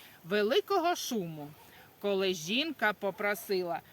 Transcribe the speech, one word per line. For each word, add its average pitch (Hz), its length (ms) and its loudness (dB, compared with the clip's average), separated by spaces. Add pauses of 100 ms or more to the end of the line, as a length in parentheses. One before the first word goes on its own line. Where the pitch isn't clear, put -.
(240)
великого 320 720 2
шуму, 165 520 -4 (520)
коли 196 340 2
жінка 214 600 0
попросила, 190 880 -2 (120)